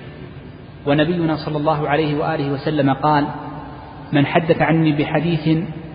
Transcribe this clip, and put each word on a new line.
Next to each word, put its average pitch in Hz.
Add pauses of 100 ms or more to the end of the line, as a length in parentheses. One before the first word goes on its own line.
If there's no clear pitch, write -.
(840)
ونبينا 156
صلى 151
الله 147
عليه 147
وآله 156
وسلم 139
قال: 143 (880)
من 143
حدث 165
عني 156
بحديث 156 (300)